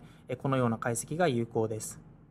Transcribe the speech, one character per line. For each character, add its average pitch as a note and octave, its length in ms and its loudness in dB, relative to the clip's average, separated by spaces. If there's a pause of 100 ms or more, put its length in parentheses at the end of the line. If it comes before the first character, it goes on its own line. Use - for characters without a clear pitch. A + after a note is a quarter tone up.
(300)
ー、 B2+ 60 -2
こ - 140 -2
の C3+ 80 4
よ B2+ 80 4
う A#2+ 40 4
な A2+ 100 0
解 A#2+ 160 -2
析 - 200 -6
が F3 120 4
有 A#2 180 2
効 A2+ 220 0
で A2 120 -6
す。 - 200 -12 (320)